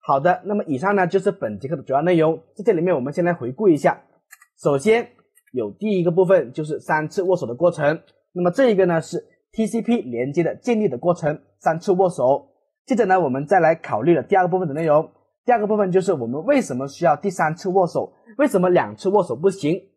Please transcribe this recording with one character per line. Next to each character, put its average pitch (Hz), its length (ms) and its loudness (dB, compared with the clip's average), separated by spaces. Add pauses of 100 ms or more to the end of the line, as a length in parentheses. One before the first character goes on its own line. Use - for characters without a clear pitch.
好 139 180 0
的， 175 260 0
那 208 100 -4
么 208 100 -2
以 143 120 -4
上 185 200 0
呢， 185 100 2
就 190 120 -2
是 190 120 0
本 110 280 -8
节 131 100 -12
课 165 80 -4
的 131 60 -12
主 127 100 -6
要 139 100 0
内 175 140 2
容。 156 260 2 (140)
在 196 80 -12
这 226 80 2
里 165 80 0
面 175 140 0
我 135 60 0
们 139 120 -6
先 175 120 -2
来 175 80 0
回 131 200 -6
顾 208 160 0
一 160 80 6
下， - 260 -2 (580)
首 143 160 0
先 220 320 0 (440)
有 113 180 -6
第 202 280 -2
一 175 40 0
个 170 80 2
部 180 140 2
分 165 280 2
就 156 120 -6
是 151 160 -8
三 156 280 -4
次 196 140 -4
握 180 140 2
手 143 100 -6
的 120 80 -8
过 170 160 2
程， 156 300 -2 (320)
那 180 100 -4
么 175 80 2
这 254 200 2
一 208 40 2
个 185 120 4
呢， 170 140 0
是 - 240 -8 (280)
T 220 140 -2
C 226 160 -4
P 233 180 0
连 127 320 -4
接 170 100 0
的 147 140 -2
建 226 240 -2
立 208 80 0
的 123 100 -4
过 175 160 0
程， 156 260 -4 (200)
三 165 180 -2
次 196 140 -2
握 185 180 2
手。 135 400 0 (360)
接 254 100 0
着 214 100 2
呢， 185 140 2
我 156 80 0
们 135 180 -4
再 185 140 4
来 160 140 4
考 117 280 -6
虑 165 120 4
了 139 80 0
第 - 140 0
二 185 60 4
个 180 60 0
部 180 100 0
分 185 80 -2
的 139 80 -6
内 165 100 -4
容。 156 260 2 (340)
第 233 80 2
二 226 80 2
个 208 60 -2
部 214 100 0
分 196 160 0
就 190 80 4
是 185 120 0
我 127 140 -2
们 135 180 -6
为 269 160 2
什 135 160 -6
么 135 120 -6
需 - 160 -8
要 160 100 4
第 202 160 -4
三 165 240 -2
次 190 140 -8
握 185 180 2
手， 135 260 -4 (240)
为 285 100 2
什 196 140 2
么 185 80 2
两 127 280 2
次 - 140 -4
握 202 120 2
手 120 140 -4
不 160 120 0
行？ 185 320 -2 (160)